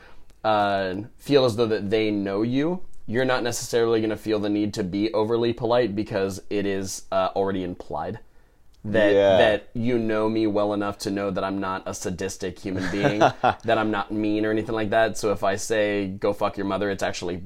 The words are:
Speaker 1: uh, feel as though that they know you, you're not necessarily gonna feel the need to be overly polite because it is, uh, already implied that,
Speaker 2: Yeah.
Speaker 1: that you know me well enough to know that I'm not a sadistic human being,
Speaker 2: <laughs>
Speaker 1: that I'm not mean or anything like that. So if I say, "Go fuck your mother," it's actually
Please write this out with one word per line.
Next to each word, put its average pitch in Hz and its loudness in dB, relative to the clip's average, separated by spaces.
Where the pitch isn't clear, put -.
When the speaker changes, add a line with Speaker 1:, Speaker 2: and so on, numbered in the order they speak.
Speaker 1:
uh, 101 2
feel 135 4
as 113 2
though 117 2
that 104 -2
they 110 2
know 101 0
you, 143 0
you're 123 0
not 127 0
necessarily 117 0
gonna 110 -2
feel 107 0
the 104 -2
need 104 0
to 110 -2
be 101 0
overly 117 0
polite 117 0
because 98 -2
it 101 -2
is, 98 -4
uh, 95 2
already 98 0
implied 87 -8
that, 104 4
Speaker 2:
Yeah. 98 8
Speaker 1:
that 104 4
you 120 0
know 110 0
me 110 0
well 104 2
enough 101 -4
to 104 -4
know 101 -2
that 95 -2
I'm 98 -2
not 95 -4
a 95 -6
sadistic 92 -6
human 92 -4
being, 104 0
Speaker 2:
<laughs> 127 4
Speaker 1:
that 113 2
I'm 110 0
not 104 -2
mean 107 0
or 110 0
anything 110 -2
like 110 -2
that. 113 2
So 107 0
if 98 -2
I 98 2
say, 104 0
"Go 101 -2
fuck 101 -2
your 98 -4
mother," 98 0
it's 95 -4
actually 92 -4